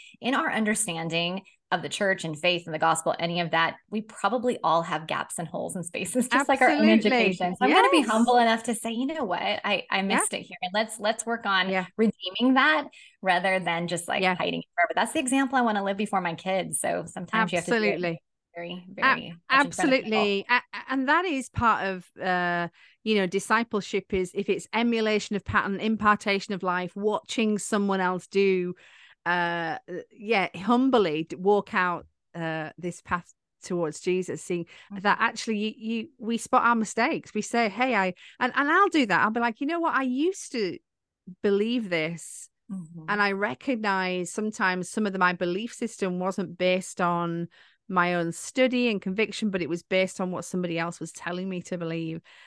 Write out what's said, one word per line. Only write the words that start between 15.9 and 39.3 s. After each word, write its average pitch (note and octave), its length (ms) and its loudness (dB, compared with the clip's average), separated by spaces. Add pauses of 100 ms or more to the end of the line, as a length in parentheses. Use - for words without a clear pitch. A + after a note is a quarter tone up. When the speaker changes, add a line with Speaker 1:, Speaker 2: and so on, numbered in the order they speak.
Speaker 1:
before G3+ 240 0
my E3+ 140 -2
kids. F3+ 440 -2
So E3+ 280 -2
sometimes A3 440 -2
you F3+ 40 -2
have E3 100 -2
to - 60 -2
do A#3 60 2
it - 20 2
Speaker 2:
Absolutely. F3+ 420 -2 (340)
Speaker 1:
very, F3 180 -10
Speaker 2:
A-, F3+ 200 -16
Speaker 1:
very A3+ 420 -2 (140)
touch C4+ 160 4
and - 100 -8
go F#3 140 -2
with C4 140 4
people. G#3+ 160 0
Speaker 2:
absolutely. G3+ 280 0
A-, A#3+ 60 2
a-, A#3 360 -2
and C4 200 -2
that E4+ 160 4
is C4+ 240 -4
part G3 380 0
of, F#3 200 -6 (140)
uh, F3 460 0 (360)
you A3 120 2
know, G3 100 4
discipleship G3+ 880 -2
is, F#3 220 0
if G3 120 -4
it's F#3 260 -2
emulation A3 600 0
of F#3+ 80 -4
pattern, G3 360 0
impartation G#3 760 0
of F3+ 80 -6
life, F3+ 340 -4
watching G#3+ 600 0
someone G3+ 420 0
else F3+ 280 -2
do F#3 480 2 (500)
uh, E3+ 520 -2 (340)
yeah, G#3 360 -2 (100)
humbly G#3 680 4
d-, - 100 -10
walk G3 380 2
out, F3+ 320 0 (300)
uh, D#3+ 420 -6
this F3 240 -10
path - 300 -6 (320)
towards E3+ 380 -4
Jesus, F3+ 400 -2
seeing F3 240 -4
Speaker 1:
Mm-hmm. - 340 -16
Speaker 2:
that G3 220 2
actually A3+ 360 -2
you, G#3+ 200 -2
you, A3 300 -6 (100)
we A#3 200 -2
spot - 280 2
our A#3 100 4
mistakes. A3+ 580 -2
We G#3+ 80 -2
say, A#3 280 0
"Hey, B3 260 0
I," F#3+ 180 0 (260)
and, B3 160 0
and C#4+ 140 2
I'll F#4 200 6
do C#4+ 160 4
that. F3 180 4
I'll G#3+ 80 2